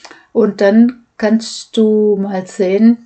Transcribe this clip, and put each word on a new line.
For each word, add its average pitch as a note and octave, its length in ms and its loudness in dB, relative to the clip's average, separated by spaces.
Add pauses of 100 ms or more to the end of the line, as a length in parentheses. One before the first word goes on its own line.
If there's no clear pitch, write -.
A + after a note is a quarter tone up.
(320)
Und G#3 300 0
dann A3+ 460 2 (100)
kannst - 580 -4
du G#3+ 460 0
mal F#3+ 240 -8
sehen, G#3 600 0